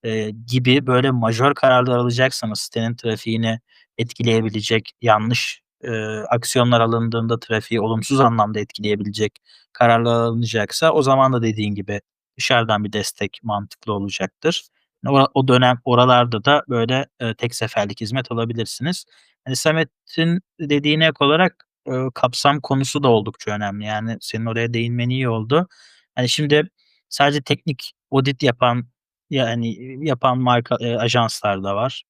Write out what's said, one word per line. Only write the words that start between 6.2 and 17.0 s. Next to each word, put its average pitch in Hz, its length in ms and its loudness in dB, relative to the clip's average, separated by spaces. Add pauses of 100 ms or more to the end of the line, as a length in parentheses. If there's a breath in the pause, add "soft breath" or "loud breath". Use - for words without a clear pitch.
aksiyonlar 120 500 2
alındığında 113 600 0
trafiği 110 400 -2
olumsuz 113 400 -2
anlamda 110 380 2
etkileyebilecek 104 760 -4 (400 soft breath)
kararlar 117 420 2
alınacaksa 117 760 0
o 156 100 2
zaman 131 300 4
da 117 100 0
dediğin 104 320 -2
gibi 101 260 -8 (360)
dışarıdan 113 480 2
bir 101 80 -6
destek 104 500 -6
mantıklı 104 500 -6
olacaktır. 101 680 -4 (440)
O, 139 280 4
o 131 140 2
dönem 123 360 4
oralarda 123 600 4
da 156 240 4
böyle, 123 380 -2 (140)